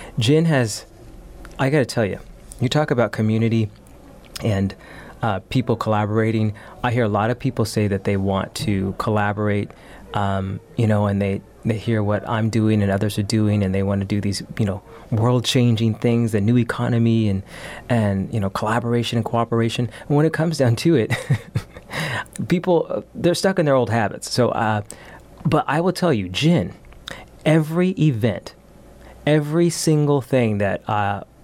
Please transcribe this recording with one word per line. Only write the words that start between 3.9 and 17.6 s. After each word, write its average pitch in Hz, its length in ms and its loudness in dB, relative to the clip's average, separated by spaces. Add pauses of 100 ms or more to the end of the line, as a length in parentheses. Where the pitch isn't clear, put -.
and, 98 320 0 (480)
uh, 101 260 0
people 123 280 0
collaborating. 107 760 0 (300)
I 127 60 0
hear 117 140 2
a 107 40 2
lot 104 220 0
of 123 80 -4
people 123 260 -2
say 107 240 0
that 98 160 -2
they 101 120 0
want 95 400 -2
to 98 420 -2
collaborate, 104 720 -2 (440)
um, 98 460 -2 (160)
you 117 100 2
know, 104 200 2
and 101 140 0
they, 98 200 -2 (240)
they 110 140 -2
hear 110 240 -2
what 104 260 -2
I'm 110 220 0
doing 107 320 2
and 101 100 2
others 101 260 0
are 107 40 2
doing, 104 420 2
and 95 100 0
they 98 80 0
wanna 98 220 0
do 104 160 -2
these, 101 220 -4 (160)
you 117 80 0
know, 98 160 -4 (280)
world-changing 117 840 2
things, 117 380 0
the 107 80 2
new 117 180 4
economy 117 680 2
and, 95 140 0 (460)